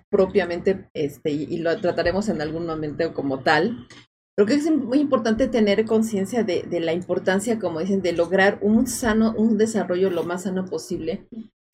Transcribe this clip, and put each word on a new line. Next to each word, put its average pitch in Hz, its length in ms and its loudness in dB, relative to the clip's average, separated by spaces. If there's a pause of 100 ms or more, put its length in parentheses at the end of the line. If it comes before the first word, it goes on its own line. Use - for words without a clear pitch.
(100)
propiamente, 190 840 0
este, 151 360 -4
y, 147 140 -2
y 165 140 -6
lo 165 220 -2
trataremos 175 480 0
en 160 120 -2
algún 160 260 -4
momento 156 480 -4
como 139 300 -4
tal, 170 420 2 (500)
creo 202 120 6
que 254 60 2
es 294 140 0
im-, 302 140 2
muy 247 160 0
importante 269 480 2
tener 220 380 2
conciencia 220 580 0
de, 175 200 -2
de 175 180 -4
la 165 120 0
importancia, 185 680 -2
como 165 180 -4
dicen, 190 240 0
de 170 100 0
lograr 185 500 4
un 220 260 2
sano, 220 480 2
un 214 220 2
desarrollo 190 520 0
lo 170 140 -2
más 175 180 -4
sano 185 220 -4
posible 160 640 -8 (460)